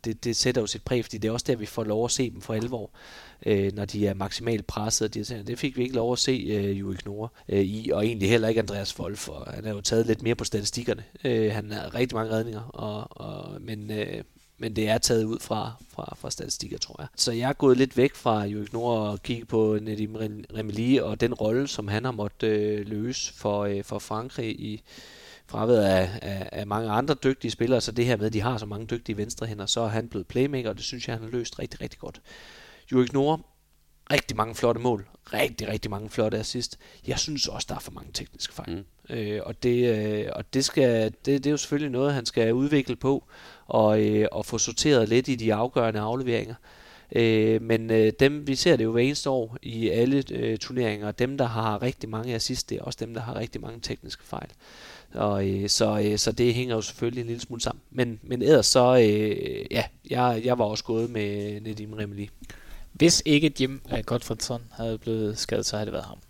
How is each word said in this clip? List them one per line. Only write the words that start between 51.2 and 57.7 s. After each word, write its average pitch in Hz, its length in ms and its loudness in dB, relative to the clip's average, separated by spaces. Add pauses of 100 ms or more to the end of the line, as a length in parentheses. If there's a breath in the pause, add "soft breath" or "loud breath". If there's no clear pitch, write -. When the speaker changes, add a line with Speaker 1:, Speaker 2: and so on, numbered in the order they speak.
Speaker 1:
der 131 80 2
har 110 360 -2
rigtig 127 280 -4
mange 113 260 -4
assist, 120 340 -4
det - 80 -4
er - 40 -6
også - 200 -8
dem, 117 120 -8
der 113 80 -6
har 120 140 -8
rigtig - 260 -6
mange 117 200 -12
tekniske - 420 -10
fejl. - 240 -10 (640 loud breath)
Og, 101 360 0
øh, 98 200 0
så, 107 360 2
øh, 104 120 2
så 113 140 2
det 120 220 4
hænger 123 220 -2
jo 110 60 0
selvfølgelig 120 400 -4
en 113 60 -6
lille 117 140 -6
smule 117 200 -8
sammen. - 200 -4 (100)